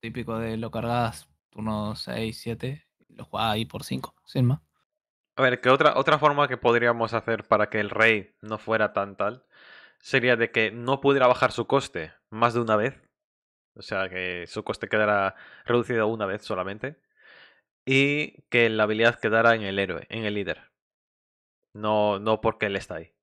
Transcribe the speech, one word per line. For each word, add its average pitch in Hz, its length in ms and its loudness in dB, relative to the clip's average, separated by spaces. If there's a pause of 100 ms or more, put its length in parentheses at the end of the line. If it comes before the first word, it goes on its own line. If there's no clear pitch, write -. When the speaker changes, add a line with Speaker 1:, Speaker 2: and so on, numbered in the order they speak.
Speaker 1:
Típico 113 380 -8
de 113 180 -6
lo 113 140 -8
cargas 117 580 -4 (200)
turno 107 460 -6
seis, 113 440 -8
siete, 120 480 -10 (220)
lo - 160 -20
jugás 107 280 -2
ahí 117 120 -2
por - 180 -12
cinco, - 320 -10 (100)
sin 131 200 0
más. 131 140 2 (760)
Speaker 2:
A - 60 -2
ver, 127 200 2
que 123 80 2
otra, 143 280 6
otra 151 220 4
forma 143 280 2
que 127 100 -4
podríamos 117 560 2
hacer 113 340 -2
para 104 220 2
que 110 100 -2
el 104 100 -2
rey 107 520 2
no 107 160 -8
fuera 107 360 0
tan 101 220 -4
tal 107 300 -4 (540)
sería 123 360 2
de 113 160 0
que 110 200 0
no 120 280 -4
pudiera 139 280 4
bajar 123 240 4
su - 160 -6
coste 87 440 -4 (180)
más 117 240 0
de 120 80 0
una 110 140 2
vez. 113 260 -2 (760)
O - 80 -20
sea, 95 260 -6
que 90 380 -8
su - 160 -10
coste - 260 -8
quedara 104 460 2 (300)
reducido 117 420 0
una 110 180 -4
vez 98 160 -6
solamente. 104 580 -8 (880)
Y 139 640 2
que 117 200 4
la 110 140 2
habilidad 110 360 2
quedara 113 360 4
en 110 60 -4
el 98 180 -4
héroe, 92 300 -4
en 113 160 -6
el 104 80 -4
líder. 95 380 -6 (1000)
No, 104 460 0
no 107 220 0
porque 113 240 0
él 101 100 -2
está 95 200 -6
ahí. 82 280 -14